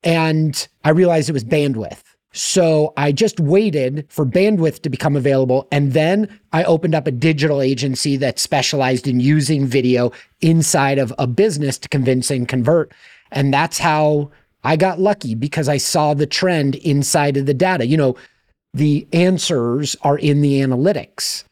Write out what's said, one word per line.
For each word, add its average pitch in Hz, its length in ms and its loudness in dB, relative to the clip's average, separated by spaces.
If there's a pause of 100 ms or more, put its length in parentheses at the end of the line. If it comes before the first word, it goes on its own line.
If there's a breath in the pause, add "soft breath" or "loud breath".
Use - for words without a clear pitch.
And 160 640 0 (180)
I 156 60 4
realized 165 380 2
it 156 40 -4
was 131 100 -4
bandwidth. 135 580 -4 (300)
So 160 640 0
I 147 160 0
just 202 280 0
waited 151 680 0
for - 180 -4
bandwidth 175 580 0
to 156 60 -4
become 143 260 -2
available. 135 560 0
And 143 220 0
then 185 460 0 (140)
I 165 100 0
opened 165 320 0
up 156 120 -2
a 147 40 -2
digital 147 500 0
agency 135 560 -2
that 135 220 -4
specialized 131 680 -2
in 123 120 0
using 139 460 2
video 123 460 0 (280 loud breath)
inside 139 600 2
of 123 180 -2
a 135 100 -2
business 143 520 0
to - 100 -18
convince 131 420 0
and 123 160 -4
convert. 147 460 0 (380 loud breath)
And 139 220 0
that's 151 260 0
how 151 520 0 (320 soft breath)
I 151 120 0
got 170 240 0
lucky, 190 360 -2
because 139 320 -4
I 143 100 0
saw 151 360 0
the 143 140 0
trend 151 480 0
inside 143 600 0
of 139 120 -2
the 143 60 2
data. 151 340 0
You 151 100 2
know, 135 180 2 (580 loud breath)
the 147 380 0
answers 151 920 0
are 147 160 0
in 147 220 2
the 139 200 2
analytics. 131 920 -2